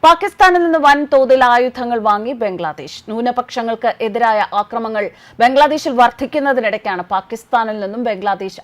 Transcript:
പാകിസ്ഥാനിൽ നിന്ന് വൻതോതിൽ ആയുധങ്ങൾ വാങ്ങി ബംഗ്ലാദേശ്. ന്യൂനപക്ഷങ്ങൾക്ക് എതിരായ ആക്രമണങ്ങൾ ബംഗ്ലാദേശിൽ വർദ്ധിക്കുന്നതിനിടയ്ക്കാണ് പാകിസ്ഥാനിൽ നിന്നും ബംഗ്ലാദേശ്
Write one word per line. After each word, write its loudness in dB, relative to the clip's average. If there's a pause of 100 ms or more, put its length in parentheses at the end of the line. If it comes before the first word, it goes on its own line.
പാകിസ്ഥാനിൽ 4
നിന്ന് 0
വൻതോതിൽ 4
ആയുധങ്ങൾ 0
വാങ്ങി -2
ബംഗ്ലാദേശ്. -8
ന്യൂനപക്ഷങ്ങൾക്ക് -4
എതിരായ 0
ആക്രമണങ്ങൾ -4 (300)
ബംഗ്ലാദേശിൽ 2
വർദ്ധിക്കുന്നതിനിടയ്ക്കാണ് 0
പാകിസ്ഥാനിൽ -4
നിന്നും -8
ബംഗ്ലാദേശ് -4